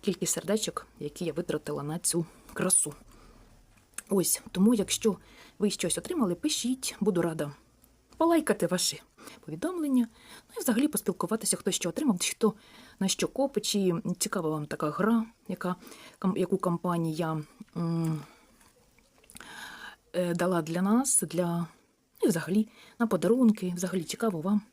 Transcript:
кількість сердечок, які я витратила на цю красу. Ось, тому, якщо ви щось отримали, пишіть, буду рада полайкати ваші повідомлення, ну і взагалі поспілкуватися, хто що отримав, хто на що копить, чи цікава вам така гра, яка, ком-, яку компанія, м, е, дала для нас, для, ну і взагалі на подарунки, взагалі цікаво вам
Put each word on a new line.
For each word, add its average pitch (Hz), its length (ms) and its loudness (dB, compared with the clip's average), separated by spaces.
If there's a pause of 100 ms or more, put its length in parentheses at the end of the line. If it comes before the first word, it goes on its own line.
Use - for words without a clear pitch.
кількість 180 300 -2
сердечок, 185 540 -2 (140)
які 147 240 -8
я 160 80 -2
витратила 151 500 -4
на 151 160 -4
цю 170 280 -2 (260)
красу. 170 420 0 (1120)
Ось, 190 420 2
тому, 208 240 6
якщо 202 420 0 (420)
ви 208 120 2
щось - 280 -2
отримали, 220 360 0
пишіть, - 680 -2
буду 185 220 2
рада 160 300 -2 (640)
полайкати 320 500 2
ваші 180 360 -2 (380)
повідомлення, 262 680 0 (400)
ну - 100 -20
і - 20 -10
взагалі 262 280 2
поспілкуватися, - 680 -2
хто - 140 -4
що - 180 -2
отримав, 233 300 0 (120)
хто - 240 2 (460)
на 190 80 0
що - 200 0
копить, 262 380 -2
чи 190 260 2 (260)
цікава 175 320 -2
вам 151 160 -2
така - 240 -2
гра, 220 360 2 (220)
яка, 180 280 -4 (420)
ком-, 185 200 0
яку 185 200 0
компанія, 165 840 -2 (340)
м, 165 460 -2 (1900)
е, 175 220 0
дала 175 280 2
для 165 200 -2
нас, 226 400 4
для, 170 360 0 (640)
ну - 40 4
і - 20 6
взагалі 190 400 2 (300)
на 233 80 2
подарунки, 208 720 4
взагалі 180 280 -2
цікаво 190 360 -4
вам 202 200 2 (120)